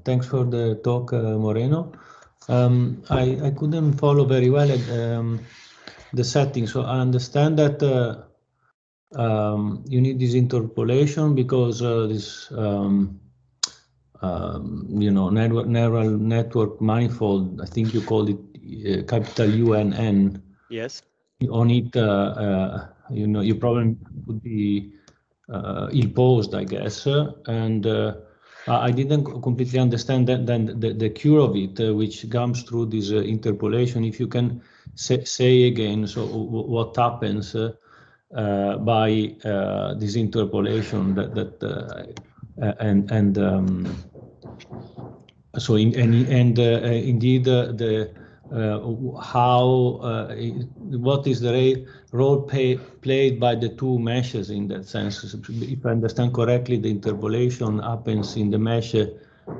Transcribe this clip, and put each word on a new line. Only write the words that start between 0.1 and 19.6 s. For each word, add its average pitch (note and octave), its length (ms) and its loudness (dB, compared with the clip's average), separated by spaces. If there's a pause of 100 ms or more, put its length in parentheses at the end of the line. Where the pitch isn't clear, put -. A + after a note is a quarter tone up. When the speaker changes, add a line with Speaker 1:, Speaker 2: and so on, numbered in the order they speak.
Speaker 1:
for C3 160 0
the A#2+ 400 0
talk, A#2+ 300 -2
uh, A2 240 0
Moreno. A#2+ 540 0 (580)
Um, B2 600 2
I, C3 340 0
I C#3 80 0
couldn't D3+ 420 0
follow C#3+ 320 4
very B2+ 240 4
well C#3+ 220 4
at, B2 180 0
um, A#2 500 -2 (760)
the B2 100 0
settings, C3 500 0
so B2+ 80 -2
I B2+ 180 -2
understand B2+ 600 2
that, C#3+ 220 4
uh, B2 420 2 (960)
um, G#2+ 680 0
you B2+ 140 2
need C3 180 2
this B2 140 2
interpolation B2+ 1000 2
because, B2 460 0
uh, A#2 260 0
this, - 440 -8
um, G2+ 680 0 (1000)
um, E2+ 680 -6
you G#2 220 2
know, F#2+ 180 4
network, A2+ 380 2
neural A#2 420 2
network A2+ 720 0
manifold, G#2+ 800 0
I F#2 40 -10
think A2 280 -2
you A2 80 0
called G#2+ 280 0
it, G2+ 100 -2 (600)
uh, G2 60 -6
capital A2 440 0
U A2+ 260 4